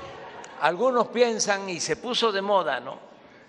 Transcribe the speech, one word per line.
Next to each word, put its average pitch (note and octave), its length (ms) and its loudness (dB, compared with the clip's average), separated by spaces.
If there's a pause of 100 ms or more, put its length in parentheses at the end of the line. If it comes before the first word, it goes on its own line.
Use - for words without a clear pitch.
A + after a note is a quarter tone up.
(600)
algunos G#3+ 460 4
piensan, G#3 600 2
y F3 120 -6
se D3+ 160 -2
puso A3+ 360 0
de G3 120 -2
moda, F3+ 360 2
¿no?, B2 200 -10 (500)